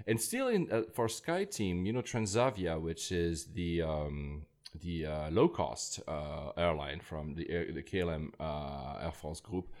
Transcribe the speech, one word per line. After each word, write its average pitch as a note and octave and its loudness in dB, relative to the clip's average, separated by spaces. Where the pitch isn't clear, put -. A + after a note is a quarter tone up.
And A2+ 4
still C4 0
in, G3 4
uh, A2+ 6
for A#2 4
SkyTeam, A2 0
you G#2+ 2
know, B2 0
Transavia, G#2+ 2
which E2 -2
is E2+ 2
the, E2+ 2
um, D2 -2
the, E2 -2
uh, D2+ -2
low-cost, F#2+ 2
uh, D2 -4
airline D2+ 2
from D2+ -6
the E2 -4
air, E2+ 0
the D2 -4
K F#2+ 0
L F2 2
M, D#2 -2
uh, C#2+ -4
Air E2 -2
France D#2+ -8
group, - -4